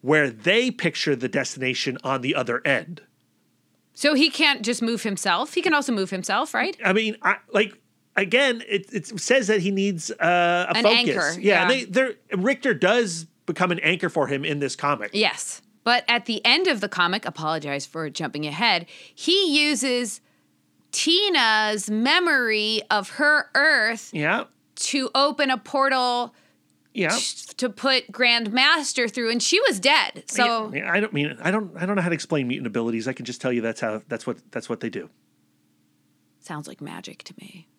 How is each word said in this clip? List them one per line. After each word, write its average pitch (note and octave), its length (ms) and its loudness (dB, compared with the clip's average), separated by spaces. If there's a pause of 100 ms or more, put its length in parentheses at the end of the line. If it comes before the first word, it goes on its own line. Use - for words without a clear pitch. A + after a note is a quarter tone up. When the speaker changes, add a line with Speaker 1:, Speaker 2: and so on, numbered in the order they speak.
Speaker 1:
where C#3+ 280 4
they F#3+ 400 0
picture D#3+ 460 -2
the A#2+ 120 -4
destination B2+ 720 -4
on C3 200 -2
the C3+ 120 -2
other A#2+ 320 -2
end. C#3 360 -2 (920)
Speaker 2:
So D4+ 200 2
he C#4+ 160 4
can't C#4+ 320 2
just A#3 200 -2
move A#3 200 -2
himself? G3+ 520 -2
He F4+ 80 0
can F4 120 2
also C#4 180 0
move F#3+ 180 -2
himself, G3+ 440 -4
right? D#4 300 -2
Speaker 1:
I F#3 100 4
mean, A3 280 0
I, C4+ 140 2 (160)
like, G#3 260 0 (380)
again, A#3 500 2
it, G3+ 280 -2
it G3+ 260 -8
says B3 280 2
that G#3+ 120 4
he F3+ 100 0
needs, G3 400 -2
uh, F3 600 2
a G#3 80 0
Speaker 2:
An A#3 40 0
Speaker 1:
focus. A3+ 160 6
Speaker 2:
anchor, E3+ 420 0
Speaker 1:
Yeah, F#3+ 220 4
Speaker 2:
yeah. F3+ 60 2
Speaker 1:
they, B3 160 2
they're, A#3+ 300 0 (200)
Richter B3+ 380 0
does F3+ 540 2 (180)
become F3 280 0
an E3+ 80 -2
anchor E3+ 280 0
for D3 180 0
him C#3 180 -2
in D3+ 160 -2
this C3+ 140 -2
comic. B2+ 380 -2
Speaker 2:
Yes. - 480 -2 (240)
But A#3+ 240 2
at A#3+ 180 0
the A3 200 -4
end D#4 200 4
of C4 140 2
the G3+ 80 -4
comic, F3+ 380 0
apologize D3+ 580 -4
for D#3+ 240 -8
jumping D3+ 380 -6
ahead, E3+ 400 0 (280)
he E4 520 2
uses B3 540 -2 (720)
Tina's A3+ 1000 2
memory A3+ 1000 2
of G3+ 200 0
her D4 440 2
Earth B3 580 2
Speaker 1:
Yeah. D#3+ 320 0 (320)
Speaker 2:
to - 380 -2
open C#4+ 360 2
a B3+ 80 0
portal B3 760 0 (580)
Speaker 1:
Yeah. F3 180 -2
Speaker 2:
t-, - 480 -4
to B3 120 -2
put C4 400 -2
Grandmaster B3 1000 2
through, A#3 200 -4
and A#3 120 -2
she F#4+ 260 2
was A3+ 120 0
dead. C4+ 460 2
So A3+ 480 0
Speaker 1:
Yeah, - 180 -4
I F#3 80 2
don't G#3+ 120 -4
mean, D3 280 -2
I F3 100 0
don't, F#3+ 260 -2
I E3+ 100 -6
don't G3+ 100 0
know F#3 60 2
how F3 60 0
to E3+ 60 0
explain D3 340 -2
mutant C3+ 180 -4
abilities. A2+ 420 -2
I C3 40 -6
can B2+ 120 -10
just A#2+ 160 -10
tell B2+ 120 -2
you A#2+ 80 0
that's A2+ 200 -4
how, A2 280 -4
that's A2+ 180 -8
what, B2 120 -6 (120)
that's - 180 -10
what A2+ 120 -6
they A#2 100 -6
do. F2+ 180 -10 (1300)
Speaker 2:
Sounds D3+ 260 -10
like - 140 -18
magic - 440 -14
to F#3 160 -20
me. F3+ 280 -20 (100)